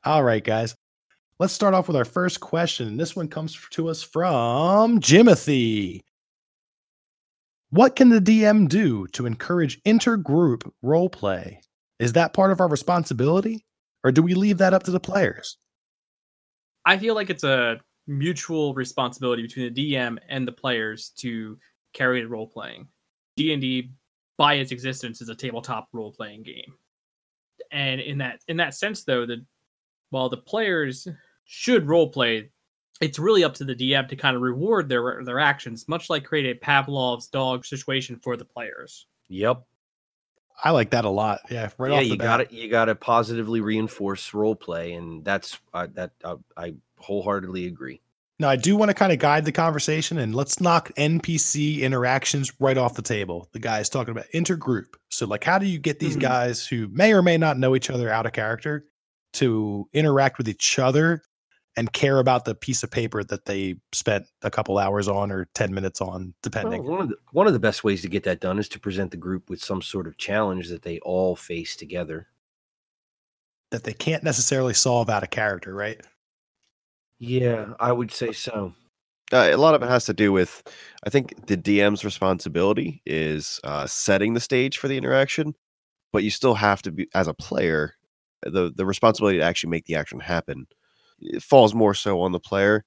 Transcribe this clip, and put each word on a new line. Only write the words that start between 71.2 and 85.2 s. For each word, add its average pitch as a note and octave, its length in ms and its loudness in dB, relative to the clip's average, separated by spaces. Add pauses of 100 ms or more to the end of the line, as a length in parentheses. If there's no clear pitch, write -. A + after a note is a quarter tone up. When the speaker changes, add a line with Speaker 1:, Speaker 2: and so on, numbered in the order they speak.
Speaker 3:
face - 400 -10
together. E2 520 -10 (1400)
Speaker 1:
That A2+ 140 -8
they A2+ 80 -8
can't D#3+ 300 -4
necessarily C3 520 0
solve A#2+ 340 2
out G#2 140 0
of - 80 -10
character, G2 420 -4
right? G#2 260 -8 (1200)
Speaker 3:
Yeah, A#2 640 -2
I A#2+ 120 2
would A#2+ 200 -2
say A2+ 220 -6
so. G2+ 400 -8 (580)
Speaker 4:
Uh, A2+ 200 6
a D2 40 6
lot D3+ 180 8
of D3 80 4
it B2 80 -4
has B2 160 2
to G#2 80 -2
do G2+ 180 4
with, F#2 300 2 (420)
I G#2 60 -6
think, - 380 -2
the G2 100 0
D G2+ 240 2
M's G#2 240 2
responsibility F#2+ 1000 -2
is, D#2 600 -4
uh, C#2+ 240 -6
setting G#2 480 0
the A#2 40 0
stage C3 380 -2
for C#3+ 100 -8
the C3+ 100 -4
interaction, C3+ 580 0 (560)